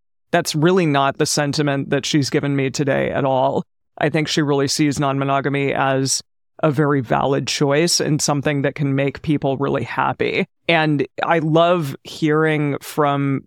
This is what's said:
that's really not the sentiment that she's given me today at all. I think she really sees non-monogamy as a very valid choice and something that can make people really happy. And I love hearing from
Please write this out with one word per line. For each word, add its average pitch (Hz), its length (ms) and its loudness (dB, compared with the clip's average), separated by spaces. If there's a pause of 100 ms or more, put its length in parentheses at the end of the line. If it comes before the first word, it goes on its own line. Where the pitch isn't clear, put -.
(300)
that's - 240 -2
really 170 320 4
not 139 320 0
the 151 80 2
sentiment 143 640 -2
that 139 160 0
she's 143 240 0
given 143 240 0
me 135 160 0
today 135 400 0
at 87 140 -2
all. 135 400 0 (340)
I 156 100 0
think 151 200 -2
she - 120 -2
really 139 280 0
sees 147 320 0
non-monogamy 139 720 0
as 135 480 0 (400)
a 156 80 2
very 143 300 2
valid 139 480 0
choice 151 520 2
and 143 220 0
something 143 400 0
that 139 140 -2
can 139 180 0
make 139 280 -2
people 143 340 0
really 139 260 -2
happy. 135 640 -2 (220)
And 156 360 2 (200)
I 165 160 2
love 160 640 2
hearing 151 760 0
from 139 680 0